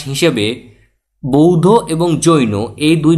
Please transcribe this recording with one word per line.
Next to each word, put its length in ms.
হিসেবে 340
বৌদ্ধ 420
এবং 160
জৈন 280
এই 160
দুই 140